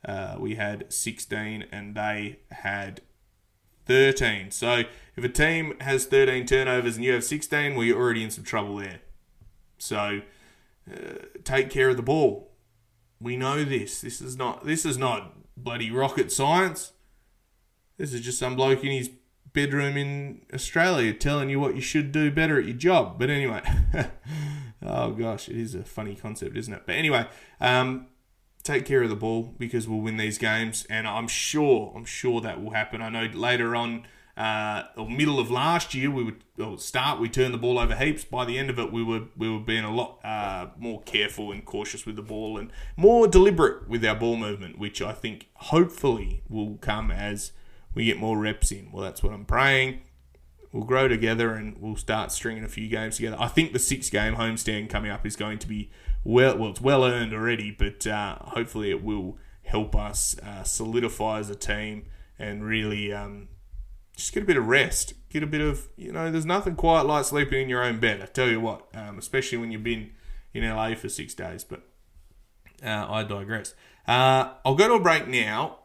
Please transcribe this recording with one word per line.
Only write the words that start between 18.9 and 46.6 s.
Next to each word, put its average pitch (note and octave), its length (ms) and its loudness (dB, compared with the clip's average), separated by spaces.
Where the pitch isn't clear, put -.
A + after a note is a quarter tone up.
his B2+ 180 -4
bedroom C#3+ 440 0
in C#3+ 460 -6
Australia D3 580 2
telling C#3 380 0
you C#3 100 2
what C#3 140 0
you C3 80 -6
should C#3+ 300 0
do D3+ 180 4
better D#3 280 4
at B2 60 2
your A#2+ 120 -6
job. B2+ 420 4
But B2+ 100 2
anyway, C3+ 320 0
<laughs> C#3+ 880 -6
oh A2+ 280 -2
gosh, A2 400 -6
it A2 60 -8
is A2+ 180 -6
a F2+ 80 -8
funny G#2 320 -10
concept, - 420 -10
isn't A2 160 -8
it? - 140 -14
But F2+ 80 -2
anyway, C3+ 320 2
um, B2+ 460 2
take - 240 0
care C3+ 160 4
of A2+ 80 2
the G#2 60 -2
ball A2+ 420 -2
because A#2 280 -4
we'll A2 140 -2
win A2 160 -2
these G#2+ 220 -2
games. A2 500 0
And A2 180 -4
I'm A2+ 220 -4
sure, C3+ 680 2
I'm A2+ 120 -12
sure A#2+ 340 -2
that G#2+ 220 -8
will G#2+ 80 -8
happen. A2 320 -4
I A2+ 80 -8
know A2+ 240 -2
later A#2+ 420 0
on, A#2 300 -4
uh, G#2+ 500 -4
or A2 140 -8
middle C#3+ 280 2
of A2+ 120 -2
last D3+ 420 0
year, C#3 180 -2
we B2+ 140 -2
would, - 180 -8
well, A2+ 220 -8
start, C3 420 -2
we A#2 80 0
turned B2+ 240 2
the A#2+ 60 -6
ball B2 200 2
over A2+ 160 4
heaps. D3 300 0
By B2 220 -2
the A#2+ 120 -4
end C3+ 120 -2
of A#2+ 80 -2
it, A2+ 120 -4
we A#2 140 -2
were, A2+ 200 -2
we A2+ 140 -2
were A2 100 -4
being A2+ 240 -2
a A2 100 -4
lot, - 300 -4
uh, G2+ 440 -6
more A2 240 -8
careful G#2 500 -2
and G2+ 140 -12
cautious G#2 400 -8
with G#2+ 100 -10
the G#2 60 -12
ball A2 340 -8
and - 160 -10
more A3+ 320 10
deliberate F3 640 8
with A2+ 160 0
our G#2+ 100 4
ball A#2 200 2
movement, G2+ 420 -6
which G2+ 240 -6
I G#2 100 -6
think A2 440 -10
hopefully D3+ 920 2
will G#2+ 320 -4